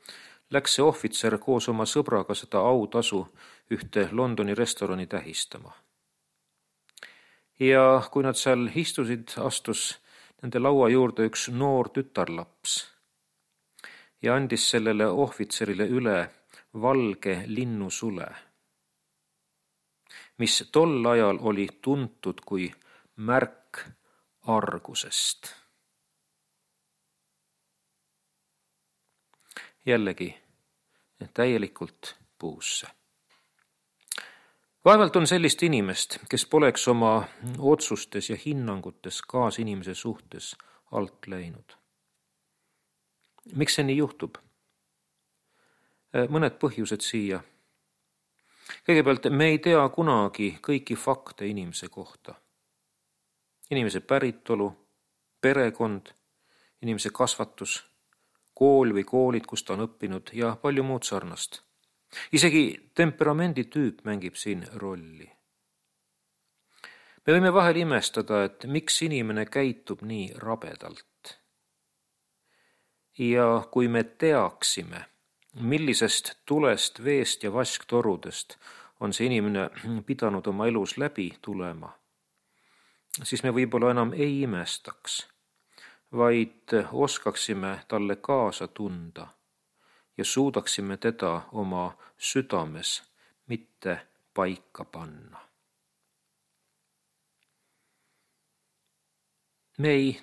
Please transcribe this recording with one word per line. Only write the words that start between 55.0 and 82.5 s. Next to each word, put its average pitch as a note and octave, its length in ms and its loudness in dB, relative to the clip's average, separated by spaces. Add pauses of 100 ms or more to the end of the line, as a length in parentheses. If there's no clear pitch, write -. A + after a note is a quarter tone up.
perekond, A#2 760 0 (640)
inimese A2 320 -4
kasvatus, - 720 -4 (720)
kool C3+ 420 6
või G2 80 0
koolid, B2+ 400 2
kus - 240 -10
ta F#2+ 80 -4
on G#2+ 140 -4
õppinud F#2+ 420 -10
ja A2+ 240 -2
palju C#3 300 0
muud C3 180 -4
sarnast. - 640 -8 (640)
Isegi D3+ 640 4
temperamenditüüp D3+ 1080 0
mängib G2 320 -6
siin F#2+ 280 -6 (160)
rolli. E2 480 -12 (2000)
Me D3+ 80 6
võime F#3 180 6
vahel F3 300 6
imestada, A2 640 0
et - 160 -14
miks D#3 400 -2
inimene A2+ 420 -2
käitub B2+ 640 -4
nii G#2 320 -8
rabedalt. - 920 -10 (1800)
Ja A#2+ 520 2
kui B2 180 2
me A#2 160 2
teaksime, G2 1000 -2 (560)
millisest B2 720 0 (140)
tulest, C3+ 580 0
veest C#3 400 0
ja G2+ 80 -4
vasktorudest - 1040 -2 (440)
on G#2 120 -2
see A2+ 160 0
inimene G#2 400 0 (380)
pidanud G#2 400 -2
oma G#2 240 0
elus G#2+ 280 -2
läbi A#2+ 340 -4 (100)
tulema, F2 480 -10 (1300)